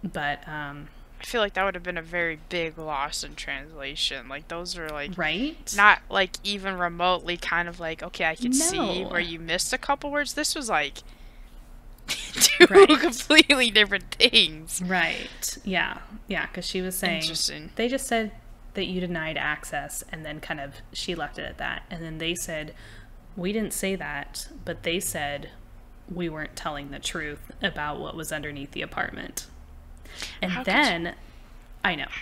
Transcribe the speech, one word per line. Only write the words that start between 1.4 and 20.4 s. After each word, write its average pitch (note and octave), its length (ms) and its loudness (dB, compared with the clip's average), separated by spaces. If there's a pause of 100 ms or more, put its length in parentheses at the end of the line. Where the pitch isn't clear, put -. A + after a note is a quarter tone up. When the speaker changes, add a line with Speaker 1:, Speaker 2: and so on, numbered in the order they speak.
Speaker 2:
like G3+ 140 2
that F#3+ 100 4
would F#3+ 100 2
have F3 80 -8
been F3 160 -4
a E3 40 -6
very E3 360 -2 (100)
big E3 300 -2
loss D#3 460 -4
in D3 100 -12
translation. C#3 920 -6
Like, C#3+ 200 -10
those F3 300 -6
are, D#3+ 100 -6
like, D3 300 -6
Speaker 1:
Right? F3+ 580 -2
Speaker 2:
not, G3+ 320 10
like, F#3+ 360 2
even G3 340 -4
remotely F3 580 2
kind F3 320 0
of E3+ 120 -12
like, D#3+ 220 -6
"Okay, F3+ 220 -2
I D#3+ 120 2
can B3 160 0
see C#4 500 2
Speaker 1:
No. - 60 -4
Speaker 2:
where F3 120 0
you E3 200 -4
missed E3 320 0
a C4 60 0
couple C#4+ 340 -2
words." C#4+ 220 0
This D4+ 200 0
was, C#4 140 -4
like, D3 300 2 (720)
<laughs> - 380 -18
two - 640 6
Speaker 1:
Right. G4 180 12 (120)
Speaker 2:
completely D4 680 6
different G3+ 420 4
things. D#3+ 680 4
Speaker 1:
Right. F3 840 -2
Yeah. F3+ 340 0 (300)
Yeah, D#3+ 180 -2
'cause - 180 -8
she - 160 -2
was F#3 160 -4
saying, E3 260 0
Speaker 2:
Interesting. D#3 520 -2
Speaker 1:
they A#3 140 0
just C4 180 -2
said A3 240 0 (440)
that F#3+ 100 -2
you F3+ 160 -2
denied D#3+ 360 -4
access, D3 760 -4
and D#3+ 120 -12
then D3+ 160 -8